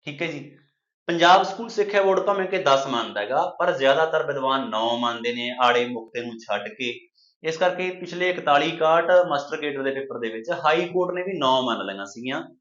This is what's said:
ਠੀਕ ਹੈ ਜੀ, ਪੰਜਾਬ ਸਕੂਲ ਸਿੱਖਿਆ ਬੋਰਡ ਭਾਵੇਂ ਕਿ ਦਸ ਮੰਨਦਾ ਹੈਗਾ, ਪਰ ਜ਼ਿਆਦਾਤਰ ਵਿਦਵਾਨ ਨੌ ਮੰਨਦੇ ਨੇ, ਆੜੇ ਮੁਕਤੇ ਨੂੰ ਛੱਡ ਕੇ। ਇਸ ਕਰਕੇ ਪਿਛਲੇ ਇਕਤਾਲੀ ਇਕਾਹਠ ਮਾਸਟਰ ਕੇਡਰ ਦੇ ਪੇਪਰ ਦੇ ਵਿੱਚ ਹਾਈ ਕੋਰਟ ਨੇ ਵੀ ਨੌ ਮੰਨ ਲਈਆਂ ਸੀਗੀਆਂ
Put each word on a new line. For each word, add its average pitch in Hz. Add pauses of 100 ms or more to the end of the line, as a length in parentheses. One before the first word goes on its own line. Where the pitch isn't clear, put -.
ਠੀਕ 147
ਹੈ 170
ਜੀ, 143 (500)
ਪੰਜਾਬ 170
ਸਕੂਲ 226
ਸਿੱਖਿਆ 202
ਬੋਰਡ 190
ਭਾਵੇਂ 196
ਕਿ 185
ਦਸ 139
ਮੰਨਦਾ 113
ਹੈਗਾ, 135
ਪਰ 170
ਜ਼ਿਆਦਾਤਰ 156
ਵਿਦਵਾਨ 131
ਨੌ 113
ਮੰਨਦੇ 117
ਨੇ, 123
ਆੜੇ 123
ਮੁਕਤੇ 120
ਨੂੰ 117
ਛੱਡ 104
ਕੇ। 117 (340)
ਇਸ 160
ਕਰਕੇ 180
ਪਿਛਲੇ 180
ਇਕਤਾਲੀ 156
ਇਕਾਹਠ 160
ਮਾਸਟਰ 170
ਕੇਡਰ 147
ਦੇ 135
ਪੇਪਰ 135
ਦੇ 117
ਵਿੱਚ 113 (140)
ਹਾਈ 165
ਕੋਰਟ 175
ਨੇ 180
ਵੀ 185
ਨੌ 131
ਮੰਨ 107
ਲਈਆਂ 98
ਸੀਗੀਆਂ 131 (120)